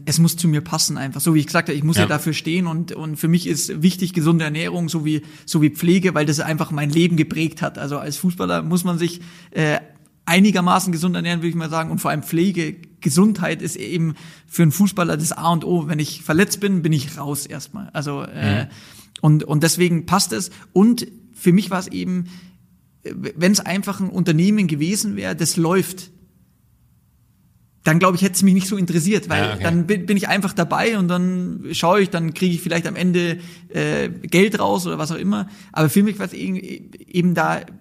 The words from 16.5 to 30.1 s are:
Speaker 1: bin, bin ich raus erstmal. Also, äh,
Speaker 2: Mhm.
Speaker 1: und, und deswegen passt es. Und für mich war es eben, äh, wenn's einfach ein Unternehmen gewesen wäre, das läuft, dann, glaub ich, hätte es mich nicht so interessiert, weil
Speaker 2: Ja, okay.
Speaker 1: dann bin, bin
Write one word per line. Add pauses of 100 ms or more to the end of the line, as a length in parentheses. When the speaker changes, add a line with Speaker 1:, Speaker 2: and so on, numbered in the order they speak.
Speaker 1:
bin,
bin
ich
raus
erstmal.
Also,
äh,
Speaker 2:
Mhm. (540)
Speaker 1:
und,
und
deswegen
passt
es. (240)
Und (260)
für
mich
war
es
eben, (800)
äh, (240)
wenn's
einfach
ein
Unternehmen
gewesen
wäre,
das
läuft, (1700)
dann,
glaub
ich,
hätte
es
mich
nicht
so
interessiert,
weil
Speaker 2:
Ja,
okay.
Speaker 1:
dann
bin,
bin